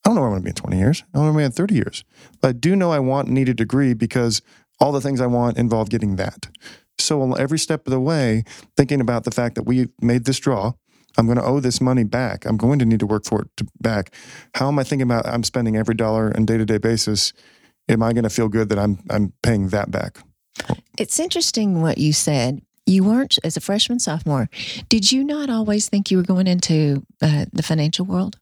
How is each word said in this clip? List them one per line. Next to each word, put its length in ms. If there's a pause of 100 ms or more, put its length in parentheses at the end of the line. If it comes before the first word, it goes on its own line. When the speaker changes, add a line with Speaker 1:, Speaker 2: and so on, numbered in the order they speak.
Speaker 1:
I 40
don't 60
know 80
where 80
I'm 40
gonna 100
be 60
in 40
twenty 240
years. 240 (100)
I 60
don't 40
know 0
where 80
I'm 40
gonna 80
be 40
in 60
thirty 220
years. 300 (360)
But 80
I 40
do 240
know 160
I 80
want, 280
need 200
a 60
degree 400
because 480 (380)
all 120
the 80
things 200
I 60
want 320
involve 320
getting 260
that." 320 (520)
So 340
every 260
step 260
of 60
the 80
way, 420 (340)
thinking 240
about 240
the 60
fact 240
that 100
we 240 (120)
made 240
this 160
draw, 320 (440)
I'm 100
gonna 180
owe 160
this 200
money 240
back. 400
I'm 120
going 240
to 40
need 160
to 60
work 180
for 180
it 140
to, 100 (140)
back. 320 (420)
How 140
am 100
I 60
thinking 240
about 180
I'm 180
spending 320
every 180
dollar 420
on 60
a 40
day-to-day 320
basis? 540 (560)
Am 160
I 80
gonna 180
feel 180
good 200
that 100
I'm, 200 (120)
I'm 220 (100)
paying 280
that 200
back? 280 (800)
Speaker 2:
It's 220
interesting 640
what 160
you 140
said. 500 (240)
You 180
weren't, 400
as 120
a 40
freshman, 380
sophomore, 500 (400)
did 240
you 100
not 280
always 400
think 200
you 60
were 60
going 240
into, 580 (160)
uh, 320
the 100
financial 440
world? 360